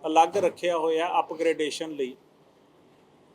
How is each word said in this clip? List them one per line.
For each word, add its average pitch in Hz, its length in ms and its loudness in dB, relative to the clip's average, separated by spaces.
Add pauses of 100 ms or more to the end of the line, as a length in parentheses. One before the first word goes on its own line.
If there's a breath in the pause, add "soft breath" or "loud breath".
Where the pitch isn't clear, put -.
ਅਲੱਗ 165 320 4
ਰੱਖਿਆ 175 400 0
ਹੋਇਆ 165 420 0
ਅਪਗ੍ਰੇਡੇਸ਼ਨ 160 720 -2
ਲਈ, 135 240 -6 (1200)